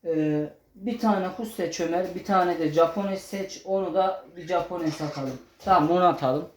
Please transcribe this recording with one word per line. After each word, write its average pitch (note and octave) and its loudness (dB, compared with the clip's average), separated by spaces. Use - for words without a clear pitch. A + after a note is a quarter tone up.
Ee, D3+ 0
bir G3+ -6
tane G3 2
Hussein F#3 -6
çömer, F3 -2
bir - -8
tane F3 2
de D#3 0
Japones F#3+ 2
seç. - -8
Onu F#3+ -2
da F#3+ 0
bir E3 -14
Japones E3+ -2
atalım. C3+ -6
Tamam, E3 4
onu F3+ 4
atalım. D3+ 2